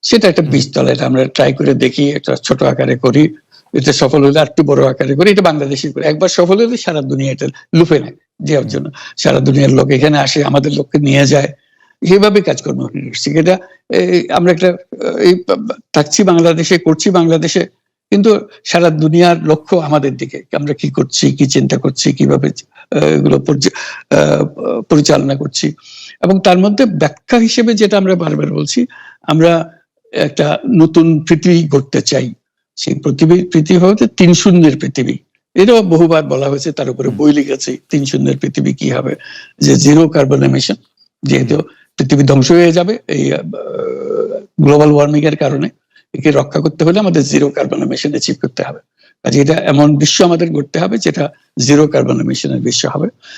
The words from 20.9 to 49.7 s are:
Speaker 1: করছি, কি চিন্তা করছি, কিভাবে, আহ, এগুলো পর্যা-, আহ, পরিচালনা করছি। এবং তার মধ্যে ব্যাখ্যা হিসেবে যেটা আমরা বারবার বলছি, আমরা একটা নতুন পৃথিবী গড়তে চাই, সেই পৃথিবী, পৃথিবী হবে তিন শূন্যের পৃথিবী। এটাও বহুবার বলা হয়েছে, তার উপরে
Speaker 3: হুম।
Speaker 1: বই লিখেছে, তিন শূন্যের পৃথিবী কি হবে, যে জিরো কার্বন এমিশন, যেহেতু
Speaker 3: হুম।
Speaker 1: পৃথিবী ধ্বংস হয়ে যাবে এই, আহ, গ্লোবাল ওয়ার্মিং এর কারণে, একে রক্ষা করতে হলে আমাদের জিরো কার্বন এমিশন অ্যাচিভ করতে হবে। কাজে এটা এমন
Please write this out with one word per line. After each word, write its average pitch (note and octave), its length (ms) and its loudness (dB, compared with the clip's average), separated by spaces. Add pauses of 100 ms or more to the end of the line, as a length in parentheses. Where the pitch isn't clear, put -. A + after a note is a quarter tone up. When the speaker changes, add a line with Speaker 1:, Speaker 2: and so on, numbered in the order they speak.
Speaker 1:
করছি, C3+ 460 -2
কি C#3 100 2
চিন্তা C3+ 300 0
করছি, C3+ 360 -2
কিভাবে, C#3 380 0 (400)
আহ, - 140 0
এগুলো C#3+ 340 2
পর্যা-, C#3 360 -2 (420)
আহ, - 680 -2
পরিচালনা D3 520 0
করছি। C#3+ 400 -6 (480)
এবং F#3 180 2
তার F#3 180 2
মধ্যে G#3 280 2
ব্যাখ্যা D#3+ 520 -2
হিসেবে A3+ 360 2
যেটা G#3 240 2
আমরা F#3+ 160 0
বারবার D3+ 380 -4
বলছি, D3+ 340 -2 (360)
আমরা E3 560 0 (340)
একটা D3 460 -2 (180)
নতুন D#3+ 480 4
পৃথিবী E3+ 440 2
গড়তে C#3 320 -2
চাই, C3 340 -4 (420)
সেই - 180 -6
পৃথিবী, D#3+ 540 2
পৃথিবী E3 300 2
হবে G3+ 280 2
তিন F3+ 280 4
শূন্যের E3 440 4
পৃথিবী। C3+ 380 -4 (380)
এটাও A3 280 4
বহুবার E3 400 2
বলা C#3 260 -4
হয়েছে, C#3 240 -4
তার C3 180 -6
উপরে B2 180 -4
Speaker 3:
হুম। A2+ 80 -6
Speaker 1:
বই D3 160 2
লিখেছে, C3+ 440 -4 (120)
তিন C#3+ 160 -2
শূন্যের C3+ 340 -2
পৃথিবী C#3 360 -4
কি - 160 -6
হবে, C3 240 -4 (440)
যে C#3+ 180 4
জিরো D3+ 320 4
কার্বন C#3 340 0
এমিশন, C3+ 320 0 (480)
যেহেতু C3+ 320 0
Speaker 3:
হুম। D3 100 -2 (320)
Speaker 1:
পৃথিবী C#3 260 0
ধ্বংস C3+ 300 4
হয়ে E3+ 200 6
যাবে F3+ 260 -2 (100)
এই, - 240 -2
আহ, - 80 -4 (1200)
গ্লোবাল D3+ 320 6
ওয়ার্মিং D3 320 2
এর D3+ 120 0
কারণে, C#3+ 320 -4 (460)
একে D3 160 0
রক্ষা C#3 300 0
করতে D#3 240 -2
হলে F3 140 2
আমাদের E3+ 260 0
জিরো C#3 260 0
কার্বন - 320 -4
এমিশন C#3+ 280 -4
অ্যাচিভ - 320 -4
করতে - 200 -6
হবে। - 160 -10 (440)
কাজে - 180 0
এটা C#3+ 140 2
এমন D3 420 2